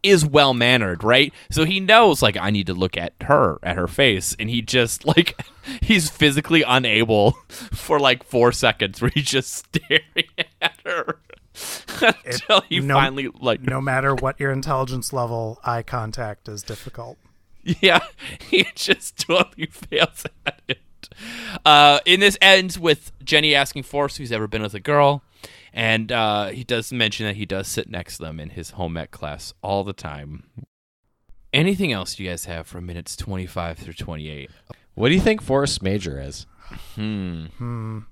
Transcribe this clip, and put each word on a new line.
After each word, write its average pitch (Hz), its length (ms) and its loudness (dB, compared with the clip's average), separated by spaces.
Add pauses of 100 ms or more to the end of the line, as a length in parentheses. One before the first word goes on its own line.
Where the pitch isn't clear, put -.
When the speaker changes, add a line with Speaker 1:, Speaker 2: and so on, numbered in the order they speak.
Speaker 1:
is 190 220 6
well-mannered, 123 800 4
right? 131 300 4 (160)
So 156 160 0
he 190 140 -2
knows, 202 420 6
like, 107 160 2
"I 95 120 -2
need 101 180 0
to 92 60 -4
look 92 220 -2
at 85 160 -6 (100)
her, 139 400 2
at 87 140 -4
her 87 120 -2
face," 107 500 0
and 110 120 -6
he 120 120 -2
just, 120 440 -2
<laughs> - 100 4
like, - 240 2 (420)
he's 185 280 2
physically 151 560 2
unable 113 680 4
<laughs> - 160 -12
for, - 520 -4
like, 127 240 2
four 120 280 2
seconds 107 480 -2
where 117 140 0
he's 143 120 -2
just - 260 -2
<laughs> - 240 -10
staring - 520 -2 (340)
at 160 120 -2 (120)
her 170 320 -6 (340)
<laughs> - 480 -12
Speaker 2:
It, 233 240 4
Speaker 1:
until 156 380 0
he 165 180 -4
Speaker 2:
no, 139 140 0
Speaker 1:
finally, 135 340 0 (100)
like, 120 220 0
Speaker 2:
no 131 220 -4
matter 135 320 0
what 131 260 -4
your 139 100 0
intelligence 131 600 -4
level, 117 500 -6
eye 117 200 -4
contact 110 680 -8
is 104 140 -12
difficult. - 600 -14
Speaker 1:
<laughs> - 40 -20 (360)
Yeah, 175 360 2 (500)
he 196 260 2
just - 520 -4
totally 170 400 -2
fails - 580 -4 (220)
at - 200 -10
it. - 120 -6 (840)
Uh, 147 440 8
and 185 160 4
this 196 180 4
ends 190 380 6
with 165 340 0 (100)
Jenny 151 320 2
asking 139 280 0
Forrest 143 340 -4
who's 123 160 -8
ever 107 140 -4
been 110 160 -6
with 107 100 -6
a 104 80 -10
girl, 143 420 2 (520)
and, 113 360 0
uh, 107 360 0
he 120 180 -10
does 117 260 -4
mention 110 360 -2
that 101 100 -4
he 104 80 -6
does 95 240 -6
sit - 220 -6
next - 260 -12
to - 60 -14
them 80 180 -12
in 78 100 -14
his 80 200 -14
home 85 260 -8
ec 78 140 -10
class - 420 -12 (100)
all 98 220 -4
the 98 80 -8
time. 73 520 -14 (1080)
Anything 180 400 2
else 92 260 -8
you 95 100 -8
guys 87 180 -10
have 82 200 -10
from 87 200 -14
minutes 85 300 -12
twenty-five 90 640 -8
through - 160 -16
twenty-eight? 76 560 -12 (440)
Speaker 3:
What 113 140 0
do 160 60 4
you 190 60 4
think 220 220 2
Forrest's 139 400 0
major 95 360 -2
is? 69 280 -12 (480)
Speaker 1:
Hmm. 95 520 -8 (120)
Speaker 2:
Hmm. 113 400 -8 (140)